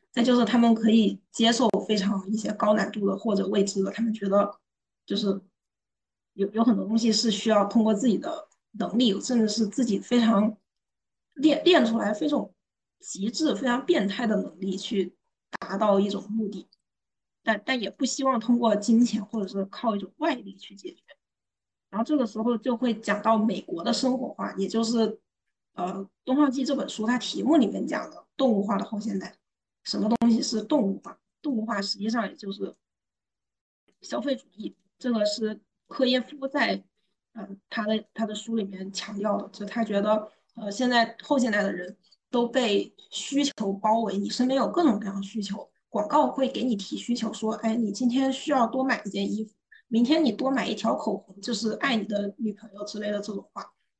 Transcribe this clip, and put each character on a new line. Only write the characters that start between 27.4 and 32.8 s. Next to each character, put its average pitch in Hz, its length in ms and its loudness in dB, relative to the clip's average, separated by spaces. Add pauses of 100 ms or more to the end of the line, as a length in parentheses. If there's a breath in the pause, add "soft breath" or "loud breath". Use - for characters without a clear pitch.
目 285 140 4
里 233 100 6
面 190 180 -4
讲 - 240 -6
的 - 160 -20 (100)
动 262 160 2
物 196 120 2
化 202 160 -2
的 202 40 -4
后 208 160 -8
现 208 200 -4
代。 - 160 -10 (480)
什 - 140 -6
么 208 120 0
东 233 200 4
西 226 120 4
是 220 220 -2
动 285 180 2
物 196 200 -2
化？ - 160 -16 (240)
动 285 140 -4
物 220 100 -4
化 208 160 -4
实 202 160 -6
际 202 120 -4
上 220 180 0
也 - 80 -14
就 196 160 -10
是 196 240 -8 (1300)